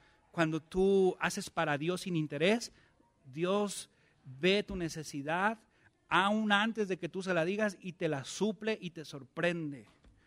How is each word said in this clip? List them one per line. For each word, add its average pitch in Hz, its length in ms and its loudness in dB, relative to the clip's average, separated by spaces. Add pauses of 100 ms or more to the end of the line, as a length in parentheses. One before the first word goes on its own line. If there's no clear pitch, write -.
(320)
Cuando 160 300 0
tú 190 580 4
haces 175 300 -4
para 156 280 0
Dios 170 240 -2
sin 180 140 -4
interés, 160 560 0 (540)
Dios 180 640 -2 (340)
ve 180 400 2
tu 196 120 -8
necesidad, 165 840 -4 (480)
aún 208 440 4
antes 208 360 2
de 185 100 -2
que 170 120 -6
tú 190 120 -6
se 185 120 -2
la 165 120 2
digas, 202 360 -2
y 180 120 -10
te 170 140 -2
la 139 160 -2
suple 214 560 -2
y 180 120 -8
te 156 120 -12
sorprende. 147 840 -4 (400)